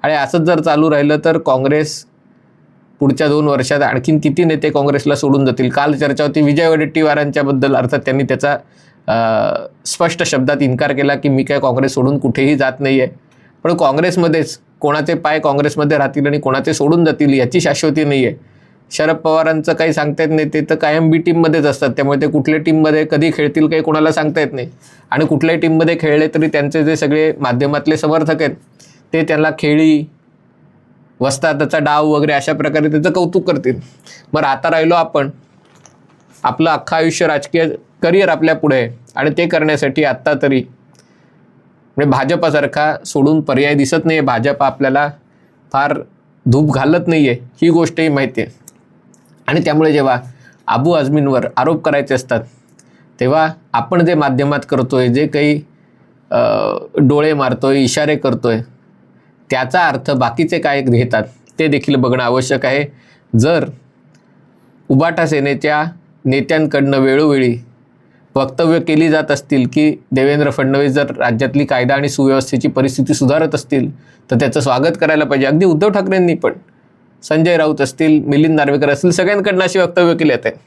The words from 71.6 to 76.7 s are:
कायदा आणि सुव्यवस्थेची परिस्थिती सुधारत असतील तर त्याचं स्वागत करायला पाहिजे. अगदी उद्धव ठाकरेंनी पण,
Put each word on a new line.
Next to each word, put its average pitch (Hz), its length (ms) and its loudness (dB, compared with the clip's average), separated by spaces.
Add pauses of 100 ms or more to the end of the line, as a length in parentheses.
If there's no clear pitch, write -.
कायदा 127 300 0
आणि 139 140 -2
सुव्यवस्थेची 135 600 0
परिस्थिती 131 460 0
सुधारत 151 400 0
असतील 139 440 -4 (320)
तर 127 60 0
त्याचं 123 240 0
स्वागत 135 400 0
करायला 151 240 2
पाहिजे. 135 220 0
अगदी 156 200 2
उद्धव 170 220 2
ठाकरेंनी 190 460 0
पण, - 180 -2 (720)